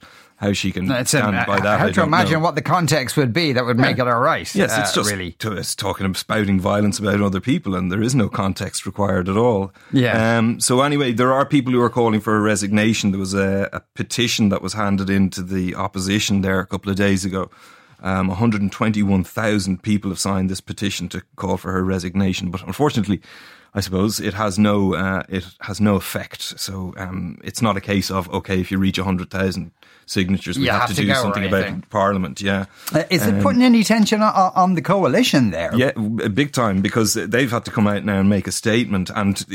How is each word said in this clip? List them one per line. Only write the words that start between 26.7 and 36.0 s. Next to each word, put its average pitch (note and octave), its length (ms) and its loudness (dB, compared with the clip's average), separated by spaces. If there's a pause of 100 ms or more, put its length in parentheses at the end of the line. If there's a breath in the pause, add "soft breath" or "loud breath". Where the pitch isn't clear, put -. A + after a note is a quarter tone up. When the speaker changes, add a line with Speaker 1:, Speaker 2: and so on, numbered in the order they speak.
Speaker 1:
um, F#2 440 -8
it's F#2 200 -10
not G#2 160 2
a - 20 -6
case G2+ 300 0
of, F#2 200 -4
okay, F#2+ 300 -2
if F2+ 100 -4
you G2 80 0
reach F#2+ 200 2
a F#2 60 -2
hundred F2+ 260 -2
thousand F#2 400 -4 (340 soft breath)
signatures, F#2+ 540 -2
we C#3 80 0
Speaker 2:
You A#2 40 2
Speaker 1:
have G#2 120 2
Speaker 2:
have A2+ 80 0
Speaker 1:
to F#2+ 60 -4
Speaker 2:
to - 60 0
Speaker 1:
do G2+ 60 2
Speaker 2:
go, C3+ 60 2
Speaker 1:
something G#2 280 0
Speaker 2:
right, F#2+ 100 -2
Speaker 1:
about G2 120 2
Speaker 2:
thing. F#2+ 260 -8
Speaker 1:
Parliament. G2 500 0
Yeah. G2 260 -2 (280 loud breath)
Speaker 2:
Uh, - 160 2
is F#3 160 2
it G3+ 80 2
Speaker 1:
Um, - 80 2
Speaker 2:
putting B3 200 4
any A#3 200 6
tension G#3+ 400 2
on, F#3+ 320 2
on F#3 200 4
the D3+ 80 0
coalition D#3+ 680 4
there? E2 240 -2
Speaker 1:
Yeah, B2+ 180 4
w-, A2 360 -2